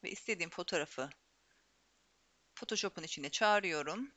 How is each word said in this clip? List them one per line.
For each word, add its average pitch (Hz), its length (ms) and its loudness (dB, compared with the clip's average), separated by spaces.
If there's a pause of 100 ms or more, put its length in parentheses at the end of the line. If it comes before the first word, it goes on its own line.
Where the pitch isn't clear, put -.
ve 202 60 -6
istediğim 175 400 -4
fotoğrafı 151 600 -2 (1400)
Photoshop'un 208 480 -2
içine 143 280 -6
çağırıyorum 202 880 4